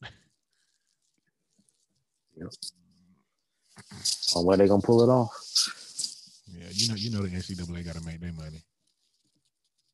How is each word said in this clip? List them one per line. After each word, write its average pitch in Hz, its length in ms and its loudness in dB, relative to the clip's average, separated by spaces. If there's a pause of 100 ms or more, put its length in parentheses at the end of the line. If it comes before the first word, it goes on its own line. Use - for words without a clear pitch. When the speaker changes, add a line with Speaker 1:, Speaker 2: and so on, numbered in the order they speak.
Speaker 1:
<laughs> - 60 -16 (2250)
Speaker 2:
Yep. 80 120 -12 (1900)
Oh, 87 80 4
where 95 120 6
they 98 120 8
gonna 98 140 6
pull 117 200 6
it 120 100 6
off? 123 180 4 (1200)
Speaker 1:
Yeah, 87 200 -16
you 107 160 0
know, 113 80 -4
you 107 140 -4
know 104 120 -2
the 90 120 -4
N 92 80 -4
C 95 120 -8
double 87 220 -8
A 85 60 -8
gotta 82 200 -8
make 82 180 -10
their 87 120 -8
money. 78 300 -14 (1300)